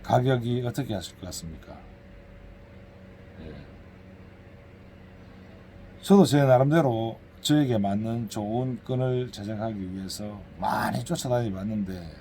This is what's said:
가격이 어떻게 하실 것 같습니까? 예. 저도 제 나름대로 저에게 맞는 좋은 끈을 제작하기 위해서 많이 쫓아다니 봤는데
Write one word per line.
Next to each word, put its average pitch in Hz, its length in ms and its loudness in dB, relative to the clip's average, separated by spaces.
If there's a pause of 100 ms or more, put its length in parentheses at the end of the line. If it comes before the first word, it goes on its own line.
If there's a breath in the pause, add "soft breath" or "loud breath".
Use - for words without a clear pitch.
가격이 123 640 2
어떻게 120 300 -4
하실 85 240 -10
것 95 80 -12
같습니까? 78 520 -14 (1600)
예. 78 120 -14 (2500)
저도 196 240 8
제 139 180 4
나름대로 127 760 4 (200)
저에게 143 380 2
맞는 107 520 -2
좋은 117 540 -4
끈을 127 480 -2
제작하기 104 600 -6
위해서 98 480 -10 (160)
많이 113 480 -2
쫓아다니 123 460 0
봤는데 95 520 -4 (180)